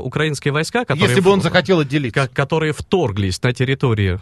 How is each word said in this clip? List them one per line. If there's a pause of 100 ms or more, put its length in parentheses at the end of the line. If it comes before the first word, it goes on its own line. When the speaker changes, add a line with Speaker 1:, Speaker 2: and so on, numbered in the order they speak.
Speaker 1:
украинские
войска,
которые
Speaker 2:
Если
бы
он
Speaker 1:
в-,
Speaker 2:
захотел
отделиться.
Speaker 1:
ка-,
которые
вторглись
на
территорию,